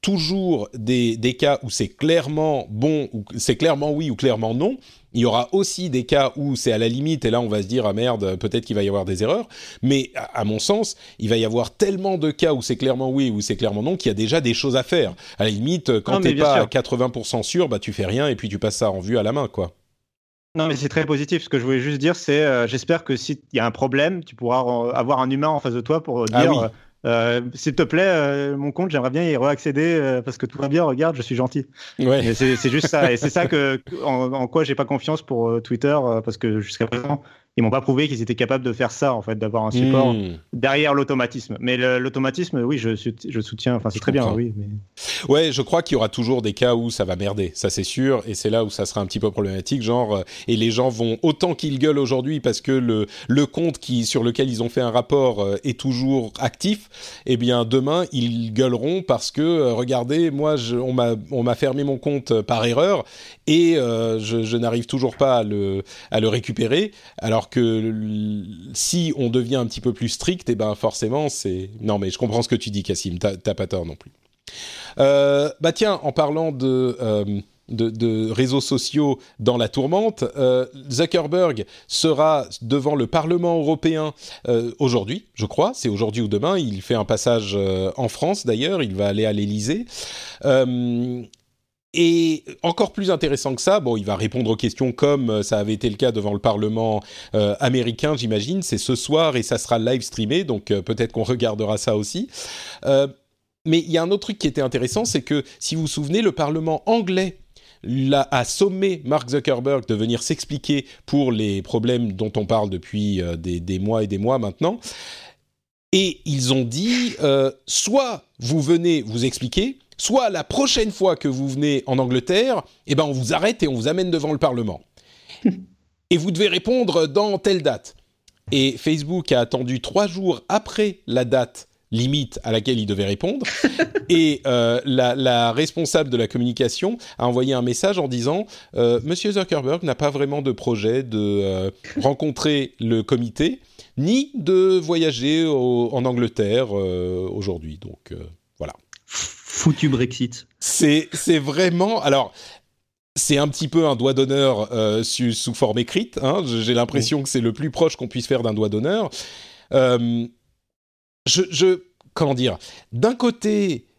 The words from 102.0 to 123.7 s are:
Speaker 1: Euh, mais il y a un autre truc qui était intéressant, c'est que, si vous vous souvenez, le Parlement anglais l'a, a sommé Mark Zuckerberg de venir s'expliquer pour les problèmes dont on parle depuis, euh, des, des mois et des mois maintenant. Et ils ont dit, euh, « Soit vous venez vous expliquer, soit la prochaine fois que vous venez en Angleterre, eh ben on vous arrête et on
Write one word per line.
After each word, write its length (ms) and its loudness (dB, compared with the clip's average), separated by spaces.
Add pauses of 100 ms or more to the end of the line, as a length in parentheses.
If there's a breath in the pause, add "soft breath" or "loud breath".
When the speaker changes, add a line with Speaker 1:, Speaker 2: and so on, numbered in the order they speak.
Speaker 1:
Euh, 220 4 (600)
mais 120 4
il 100 -6
y 80 2
a 60 2
un 80 0
autre 160 -2
truc 100 -6
qui 100 -6
était 140 -2
intéressant, 440 -2
c'est 180 -2
que, 200 0 (140)
si 180 -6
vous 60 -2
vous 60 -2
souvenez, 340 -2
le 120 2
Parlement 520 -2
anglais 540 0 (440 soft breath)
l'a, 460 2
a 140 2
sommé 640 0
Mark 240 0
Zuckerberg 580 0
de 80 0
venir 260 0
s'expliquer 640 -2 (220 loud breath)
pour 240 2
les 320 0
problèmes 480 0
dont 240 -4
on 100 0
parle 240 0
depuis, 520 -2
euh, 160 -4
des, 240 -4
des 180 -4
mois 240 0
et 40 -2
des 120 -4
mois 180 0
maintenant. 420 -2 (1120 loud breath)
Et 320 2
ils 280 0
ont 120 2
dit, 480 0 (100)
euh, « 280 4 (140)
Soit 600 0 (140)
vous 220 0
venez 400 2
vous 240 -4
expliquer, 540 -2 (180)
soit 320 2
la 140 -4
prochaine 480 0
fois 240 2
que 140 -2
vous 180 -2
venez 400 0
en 120 0
Angleterre, 640 0 (220 soft breath)
eh 100 2
ben 100 2
on 80 -2
vous 200 -2
arrête 300 0
et 40 0
on 80 -2